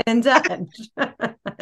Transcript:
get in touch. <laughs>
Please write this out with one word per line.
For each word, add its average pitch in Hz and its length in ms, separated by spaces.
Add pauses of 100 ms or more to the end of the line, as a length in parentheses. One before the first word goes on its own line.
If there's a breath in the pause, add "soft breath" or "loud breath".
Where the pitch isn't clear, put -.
get - 0
in 226 160
touch. 226 760
<laughs> - 400 (240)